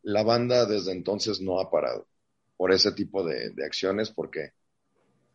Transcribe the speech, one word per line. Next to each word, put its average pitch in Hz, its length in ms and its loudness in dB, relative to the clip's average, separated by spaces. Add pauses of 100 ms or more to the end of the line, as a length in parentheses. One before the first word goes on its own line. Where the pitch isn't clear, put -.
la 104 200 0
banda 120 440 4
desde 98 260 -2
entonces 92 480 -4
no 92 200 0
ha 92 100 -2
parado 64 380 0 (480)
por 92 160 4
ese 95 200 4
tipo 95 320 -4
de, 60 260 -4
de 67 140 -6
acciones, 95 460 -2
porque 76 420 -8 (840)